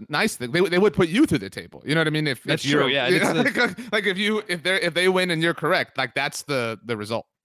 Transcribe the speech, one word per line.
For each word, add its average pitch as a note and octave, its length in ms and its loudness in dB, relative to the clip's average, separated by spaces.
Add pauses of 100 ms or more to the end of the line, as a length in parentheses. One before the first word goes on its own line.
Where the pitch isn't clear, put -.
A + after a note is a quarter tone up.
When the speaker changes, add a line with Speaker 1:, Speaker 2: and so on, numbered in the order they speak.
(100)
Speaker 1:
nice F3+ 260 0
thing. A#2+ 160 -8
They, E3+ 80 2
they F3 180 2
would G3+ 140 4
put F3+ 160 2
you D#3+ 160 4
through E3 140 2
the F#2+ 100 -8
table. - 380 -14
You C#3 80 0
know D#3+ 80 2
what D#3 40 0
I D#3 40 0
mean? D3+ 160 0
If, C3+ 160 -4
Speaker 2:
That's D3 240 -4
Speaker 1:
if C#3 40 2
you're, D3 120 4
Speaker 2:
true, C3+ 80 2
yeah. C3 180 0
Speaker 1:
<laughs> - 0 -
you - 80 4
Speaker 2:
It's - 80 2
Speaker 1:
know, - 160 2
Speaker 2:
a B3 40 2
Speaker 1:
like, A#3+ 480 -2
like, G#3 140 0
if F#3 120 0
you, G#3+ 280 0
if F3 160 -6
they're, F#3 160 0
if E3+ 140 0
they F3 160 2
win F#3 220 2
and E3 100 0
you're E3 140 2
correct, D#3 420 -2
like, C3 180 -4
that's C#3+ 280 -4
the, A#2 420 -4
the A2+ 140 -4
result. G#2 260 -6 (200)